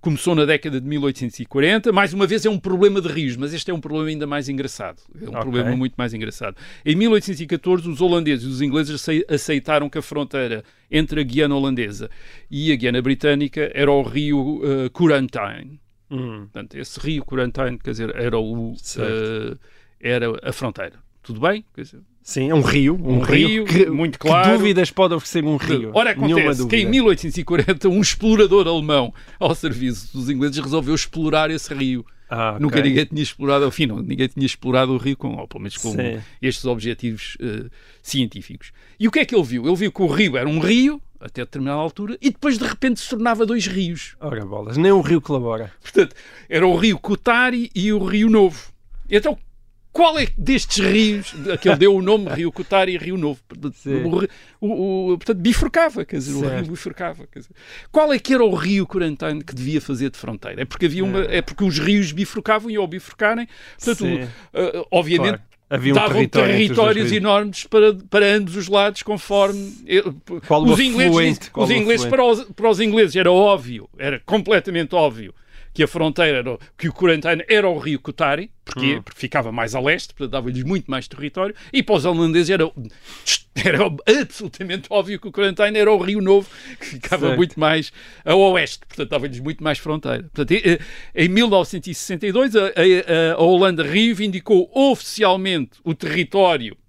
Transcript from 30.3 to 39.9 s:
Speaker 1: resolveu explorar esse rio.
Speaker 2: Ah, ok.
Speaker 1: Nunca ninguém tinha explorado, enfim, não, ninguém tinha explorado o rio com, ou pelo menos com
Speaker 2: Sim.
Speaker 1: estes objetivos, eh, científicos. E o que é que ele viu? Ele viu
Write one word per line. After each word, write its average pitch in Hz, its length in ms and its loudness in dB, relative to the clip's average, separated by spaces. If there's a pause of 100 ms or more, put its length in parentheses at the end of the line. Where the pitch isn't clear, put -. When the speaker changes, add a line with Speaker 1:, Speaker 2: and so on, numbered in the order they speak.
Speaker 1:
resolveu 147 380 -2
explorar 156 520 -2
esse - 240 -8
rio. 131 320 -4 (240)
Speaker 2:
Ah, 113 240 -2
ok. 107 80 -6
Speaker 1:
Nunca 147 220 0
ninguém 139 240 2
tinha 151 160 -4
explorado, 139 440 0
enfim, 139 200 -2
não, 107 140 -4
ninguém 131 280 -2
tinha 135 180 -4
explorado 127 460 0
o 131 40 0
rio 127 200 -4
com, 113 200 -8
ou 110 120 -12
pelo - 140 -14
menos 98 140 -12
com 113 160 -6
Speaker 2:
Sim. 113 280 -4 (220)
Speaker 1:
estes 131 220 -4
objetivos, 117 760 -6
eh, 113 280 -8 (340)
científicos. 117 680 -6 (260)
E 208 80 -2
o 226 40 0
que 311 100 0
é 277 40 2
que - 100 -8
ele 190 100 4
viu? 120 220 -6
Ele 175 100 2
viu 190 160 -2